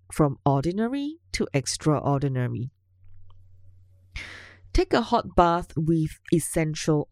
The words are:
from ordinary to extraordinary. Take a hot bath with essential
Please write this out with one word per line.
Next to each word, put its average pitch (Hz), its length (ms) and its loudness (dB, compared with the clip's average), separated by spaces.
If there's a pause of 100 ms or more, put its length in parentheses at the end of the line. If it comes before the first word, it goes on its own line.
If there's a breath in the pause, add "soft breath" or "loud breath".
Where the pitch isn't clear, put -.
(120)
from 143 320 0
ordinary 220 720 0 (160)
to - 200 -2
extraordinary. 131 1160 0 (2000 loud breath)
Take - 200 4
a 233 80 6
hot 220 340 -2
bath 175 420 2
with 160 420 0 (140)
essential 156 800 0